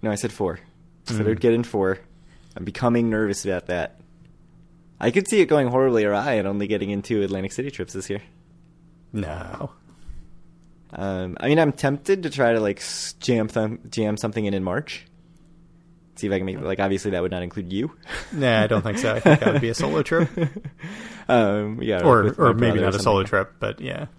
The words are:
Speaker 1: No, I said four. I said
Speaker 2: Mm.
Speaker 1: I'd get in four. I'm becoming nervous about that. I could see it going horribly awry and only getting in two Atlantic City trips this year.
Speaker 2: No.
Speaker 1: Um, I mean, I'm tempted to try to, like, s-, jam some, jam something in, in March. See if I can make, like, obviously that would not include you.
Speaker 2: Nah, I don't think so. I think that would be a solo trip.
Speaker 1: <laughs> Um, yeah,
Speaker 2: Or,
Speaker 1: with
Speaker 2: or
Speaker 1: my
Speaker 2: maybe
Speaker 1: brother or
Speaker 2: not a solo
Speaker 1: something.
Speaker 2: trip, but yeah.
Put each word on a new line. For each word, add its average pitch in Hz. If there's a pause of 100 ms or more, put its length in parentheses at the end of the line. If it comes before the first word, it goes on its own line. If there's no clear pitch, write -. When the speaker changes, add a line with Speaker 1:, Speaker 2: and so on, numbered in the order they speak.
Speaker 1:
No, 110
I 104
said 110
four. 95 (500)
I 120
said 107
Speaker 2:
Mm. 107
Speaker 1:
I'd 110
get 117
in 117
four. 98 (560)
I'm -
becoming 117
nervous 107
about 92
that. 87 (1000)
I 120
could 196
see 214
it 170
going 143
horribly 123
awry 104
and 101
only 101
getting 101
in 101
two 107
Atlantic 95
City 135
trips -
this -
year. 101 (920)
Speaker 2:
No. 85 (1200)
Speaker 1:
Um, 92
I -
mean, 151
I'm 151
tempted 147
to 156
try 135
to, 113
like, 101
s-, -
jam 113
some, 110 (120)
jam 107
something 110
in, 101
in 95
March. 104 (1120)
See -
if 98
I 98
can 95
make, 92
like, 92
obviously 98
that 87
would 90
not 90
include 90
you. 120 (400)
Speaker 2:
Nah, 123
I 110
don't 107
think 104
so. 117
I 113
think 151
that -
would 147
be 117
a 113
solo 147
trip. 165
Speaker 1:
<laughs> - (920)
Um, 107
yeah, 101
Speaker 2:
Or, 117
Speaker 1:
with 120
Speaker 2:
or 123
Speaker 1:
my 113
Speaker 2:
maybe 113
Speaker 1:
brother 101
or -
Speaker 2:
not -
a 98
solo 104
Speaker 1:
something. 95
Speaker 2:
trip, 98
but 104
yeah. 127 (120)